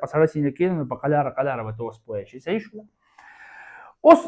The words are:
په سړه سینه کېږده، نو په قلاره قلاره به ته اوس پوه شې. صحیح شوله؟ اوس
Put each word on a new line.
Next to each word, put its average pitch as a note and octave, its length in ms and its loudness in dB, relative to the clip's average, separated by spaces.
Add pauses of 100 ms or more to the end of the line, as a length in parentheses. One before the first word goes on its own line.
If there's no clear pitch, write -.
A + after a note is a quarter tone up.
په C3+ 100 -6
سړه D#3 200 2
سینه C#3+ 260 -2
کېږده، F3+ 200 -2
نو D3 160 -6
په - 100 -6
قلاره C#3+ 340 -2
قلاره C3 300 -4
به A2 100 -10
ته A#2 100 -12
اوس A2 180 -16
پوه G#2 240 -10
شې. B2+ 160 -20
صحیح G3+ 180 -4
شوله؟ G#3+ 200 -20 (1200)
اوس E4 200 10